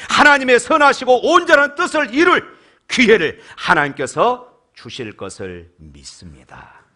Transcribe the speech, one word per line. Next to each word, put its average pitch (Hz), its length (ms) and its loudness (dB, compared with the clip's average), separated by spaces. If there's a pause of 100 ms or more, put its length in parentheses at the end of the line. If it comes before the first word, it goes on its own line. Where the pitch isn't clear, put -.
하나님의 269 500 4
선하시고 269 760 0
온전한 302 420 2
뜻을 294 400 -4
이룰 330 420 0 (320)
기회를 208 520 0 (160)
하나님께서 151 960 -2 (220)
주실 113 420 -14
것을 90 600 -14
믿습니다. 69 1080 -20 (140)